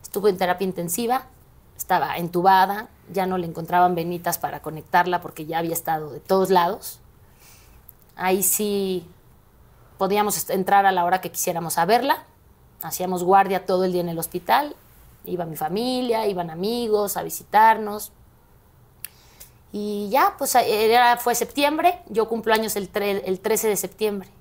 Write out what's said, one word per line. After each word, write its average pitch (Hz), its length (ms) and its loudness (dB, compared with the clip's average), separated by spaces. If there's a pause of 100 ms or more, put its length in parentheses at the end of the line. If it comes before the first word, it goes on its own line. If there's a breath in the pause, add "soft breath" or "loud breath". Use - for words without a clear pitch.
Estuve 202 280 -2
en 185 80 0
terapia 180 280 0
intensiva, 185 600 -4 (520)
estaba 151 400 -2
entubada, 190 680 2 (240)
ya 185 160 -2
no 185 100 -4
le 175 100 -4
encontraban 180 480 2
venitas 170 420 -4
para 143 240 -8
conectarla 175 600 0
porque 156 240 -12
ya 160 140 -4
había 170 140 -4
estado 156 380 -4
de 151 100 -14
todos 190 280 2
lados. 180 500 2 (1160 soft breath)
Ahí 190 280 0
sí 196 600 -2 (920)
podíamos 202 400 0
est-, - 140 -6
entrar 196 340 4
a 190 80 6
la 175 120 0
hora 185 160 2
que 170 100 -10
quisiéramos 170 460 -4
a 170 80 2
verla. 247 380 2 (580)
Hacíamos 180 420 -4
guardia 190 420 4
todo 185 180 2
el 185 80 2
día 180 100 0
en 175 80 -4
el 165 100 -6
hospital. 240 560 -2 (500)
Iba 175 200 -6
mi 160 120 -10
familia, 247 680 -2
iban 175 220 -4
amigos 208 680 -2
a 165 60 -6
visitarnos. 208 880 2 (1600 loud breath)
Y 208 380 -6
ya, 330 280 2
pues, 262 180 -2
era, 233 640 4
fue 294 180 0
septiembre. 311 720 0
Yo 220 220 0
cumplo 220 240 0
años 220 220 0
el 196 140 -6
tre-, 202 360 -2
el 185 140 -2
trece 220 280 0
de 202 80 2
septiembre. 196 540 -4 (120)